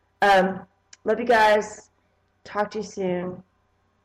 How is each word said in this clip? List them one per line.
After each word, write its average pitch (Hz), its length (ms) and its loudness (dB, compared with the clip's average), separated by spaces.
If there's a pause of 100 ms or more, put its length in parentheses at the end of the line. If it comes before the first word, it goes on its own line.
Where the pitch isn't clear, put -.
(240)
um, 190 380 2 (420)
love 220 160 -2
you 240 60 -6
guys. 214 640 2 (540)
Talk 208 280 -6
to 220 80 -8
you 208 40 -8
soon. 180 600 -6 (600)